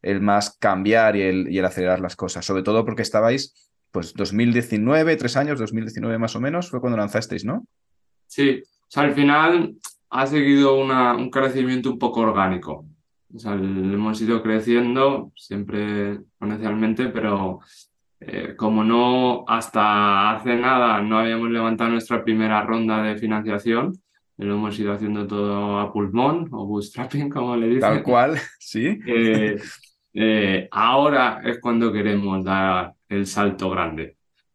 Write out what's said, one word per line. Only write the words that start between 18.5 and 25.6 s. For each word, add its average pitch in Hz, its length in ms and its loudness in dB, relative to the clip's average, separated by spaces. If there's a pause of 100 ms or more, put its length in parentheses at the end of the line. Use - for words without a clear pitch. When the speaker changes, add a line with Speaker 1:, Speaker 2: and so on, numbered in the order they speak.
Speaker 2:
como 110 280 2
no, 123 600 2
hasta 104 880 2
hace 120 220 -2
nada 120 460 2
no 110 160 0
habíamos 113 320 0
levantado 113 400 0
nuestra 117 340 -2
primera 110 380 2
ronda 110 400 0
de 107 160 -2
financiación, 110 720 -2 (460)
lo 101 160 -4
hemos 104 240 -4
ido 101 160 -2
haciendo 104 320 -4
todo 101 540 -2